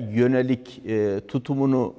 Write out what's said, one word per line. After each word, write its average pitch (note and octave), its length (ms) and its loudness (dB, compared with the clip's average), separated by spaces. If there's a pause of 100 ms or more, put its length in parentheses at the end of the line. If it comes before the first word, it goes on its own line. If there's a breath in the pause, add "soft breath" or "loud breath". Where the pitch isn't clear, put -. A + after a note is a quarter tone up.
(120)
yönelik, B2+ 760 0
e, G#2 400 0
tutumunu C3+ 720 0